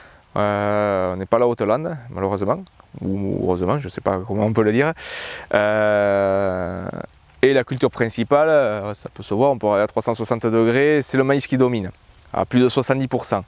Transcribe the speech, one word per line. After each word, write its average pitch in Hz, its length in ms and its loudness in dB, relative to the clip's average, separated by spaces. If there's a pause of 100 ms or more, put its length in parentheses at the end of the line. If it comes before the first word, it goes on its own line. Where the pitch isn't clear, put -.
(360)
Euh, 104 800 0
on 92 40 -6
n'est 95 80 -6
pas 117 140 2
la 123 80 4
Haute-Lande, 120 500 -2 (140)
malheureusement, 98 520 -2 (380)
ou 98 400 -4
heureusement, 92 380 0
je 123 100 -10
sais - 120 -10
pas 98 180 -2
comment 104 260 -4
on 110 80 0
peut 110 80 2
le 107 100 4
dire. 143 220 0 (640)
Euh, 98 1300 0 (580)
et 135 100 6
la 131 100 4
culture 131 260 0
principale, 127 600 2
euh, 107 440 2
ça - 180 -14
peut - 120 -16
se - 100 -4
voir, 127 160 4
on 135 80 0
peut 107 100 -2
aller 101 140 4
à 107 60 2
trois - 160 -4
cent 120 100 -2
soixante 113 320 -4
degrés, 117 560 4
c'est 131 160 -4
le 135 60 4
maïs 139 240 0
qui 135 100 -2
domine, 120 320 0 (420)
à - 140 -2
plus 127 140 0
de 127 100 4
soixante-dix 131 380 -2
pour 123 180 -4
cent. 98 220 -2